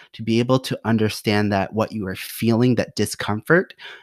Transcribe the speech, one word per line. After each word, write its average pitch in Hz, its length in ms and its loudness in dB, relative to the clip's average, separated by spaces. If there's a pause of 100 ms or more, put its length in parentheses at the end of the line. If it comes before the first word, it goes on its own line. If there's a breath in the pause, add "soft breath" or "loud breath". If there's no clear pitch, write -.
(140 loud breath)
to 113 100 -14
be 113 160 2
able 127 200 4
to - 260 -6
understand 107 640 0
that 98 220 0
what 107 180 -2
you 101 160 -8
are 92 80 -8
feeling, 117 600 2
that - 200 -2
discomfort, 110 800 0 (300 loud breath)